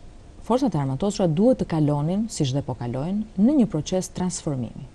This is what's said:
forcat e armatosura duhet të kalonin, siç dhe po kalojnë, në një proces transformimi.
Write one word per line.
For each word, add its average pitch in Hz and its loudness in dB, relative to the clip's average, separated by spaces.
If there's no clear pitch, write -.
forcat 254 0
e 151 2
armatosura 170 0
duhet 202 4
të 185 -2
kalonin, 147 0
siç 135 -2
dhe 139 -2
po 127 -6
kalojnë, 143 -6
në 240 6
një 226 6
proces 185 -2
transformimi. 143 -6